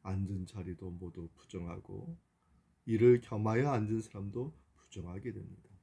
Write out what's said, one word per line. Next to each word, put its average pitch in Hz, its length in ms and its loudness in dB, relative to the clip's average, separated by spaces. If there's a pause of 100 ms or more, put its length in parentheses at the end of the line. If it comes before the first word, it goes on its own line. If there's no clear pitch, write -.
앉은 95 420 -2
자리도 92 440 -10
모두 87 460 -10
부정하고 95 800 -10 (680)
이를 120 340 8
겸하여 110 500 2
앉은 110 300 2
사람도 107 520 -8 (220)
부정하게 98 580 -10
됩니다. - 380 -12 (120)